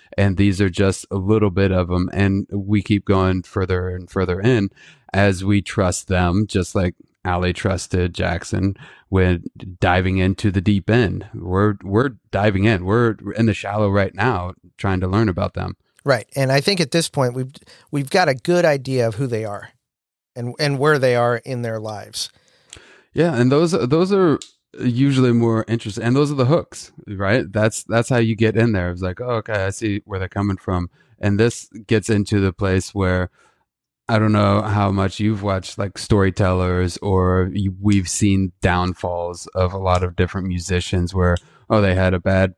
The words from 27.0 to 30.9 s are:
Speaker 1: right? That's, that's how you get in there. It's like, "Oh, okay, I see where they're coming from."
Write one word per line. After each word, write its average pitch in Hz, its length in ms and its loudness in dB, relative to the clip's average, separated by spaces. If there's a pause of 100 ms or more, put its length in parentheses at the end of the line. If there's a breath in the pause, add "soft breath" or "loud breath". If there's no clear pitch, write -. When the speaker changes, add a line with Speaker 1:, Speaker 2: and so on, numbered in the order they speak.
Speaker 1:
right? 101 440 -2
That's, 107 320 -2
that's 113 240 -2
how 127 120 2
you 113 180 2
get 110 180 2
in 117 160 2
there. 90 200 -2
It's 87 100 -8
like, 92 180 -6
"Oh, 123 180 -4
okay, 104 280 -4
I 98 60 -2
see 104 340 -4
where 98 140 -8
they're 92 100 -6
coming 101 280 -2
from." 90 320 -4 (300 soft breath)